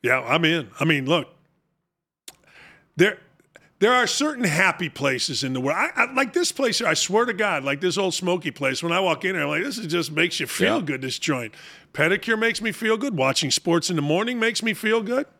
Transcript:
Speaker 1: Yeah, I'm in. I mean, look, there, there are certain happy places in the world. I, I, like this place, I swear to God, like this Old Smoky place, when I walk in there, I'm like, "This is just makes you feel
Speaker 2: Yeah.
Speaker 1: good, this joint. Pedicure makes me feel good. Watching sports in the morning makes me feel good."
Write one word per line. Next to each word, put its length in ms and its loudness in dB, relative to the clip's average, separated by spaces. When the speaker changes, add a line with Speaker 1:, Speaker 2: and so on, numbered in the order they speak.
Speaker 1:
Yeah, 180 2
I'm 240 2
in. 240 0
I 60 0
mean, 220 2
look, 220 0
there, 220 4
there 140 4
are 140 4
certain 380 -2
happy 440 2
places 540 -2
in 100 -2
the 60 -2
world. 180 0
I, 120 0
I, 100 -2
like 200 0
this 180 0
place, 300 0
I 120 2
swear 320 2
to 80 -2
God, 300 0
like 180 -2
this 160 0
Old 160 0
Smoky 380 -2
place, 320 -2
when 80 -2
I 80 2
walk 260 0
in 80 -2
there, 100 0
I'm 60 -2
like, 140 -2
"This 140 -6
is 100 -8
just 240 -2
makes 280 0
you 80 -4
feel 320 0
Speaker 2:
Yeah. 60 -4
Speaker 1:
good, 160 -4
this 180 -6
joint. 340 -4
Pedicure 460 0
makes 220 0
me 100 -2
feel 260 0
good. 200 -4
Watching 340 0
sports 380 0
in 60 0
the 60 0
morning 380 0
makes 240 0
me 100 0
feel 280 0
good." 240 -2